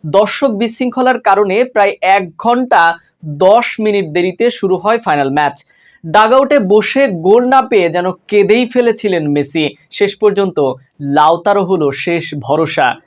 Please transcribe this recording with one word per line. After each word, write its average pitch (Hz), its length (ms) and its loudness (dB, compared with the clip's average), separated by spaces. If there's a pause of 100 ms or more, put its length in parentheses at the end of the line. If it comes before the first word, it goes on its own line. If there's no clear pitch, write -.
(160)
দর্শক 214 340 0 (100)
বিশৃঙ্খলার 247 580 -2 (100)
কারণে 196 280 0 (160)
প্রায় 202 200 2 (240)
এক 196 60 0 (220)
ঘন্টা 240 380 2 (640)
দশ 226 200 4 (180)
মিনিট 202 220 -2 (100)
দেরিতে 196 280 -2 (140)
শুরু 185 240 -2
হয় 220 220 0
ফাইনাল 143 320 -2
ম্যাচ। 143 200 -2 (480)
ডাগআউটে 233 540 2 (140)
বসে 214 300 2 (240)
গোল 220 160 4 (100)
না 269 80 4 (100)
পেয়ে 185 240 2
যেন 175 120 -2 (220)
কেঁদেই 208 440 2
ফেলেছিলেন 220 520 -2 (100)
মেসি। 147 300 -2 (340)
শেষ 202 140 0 (100)
পর্যন্ত 196 360 0 (580)
লাউতারো 170 540 2
হলো 165 160 0 (180)
শেষ 170 200 -4 (220)
ভরসা। 151 420 0 (180)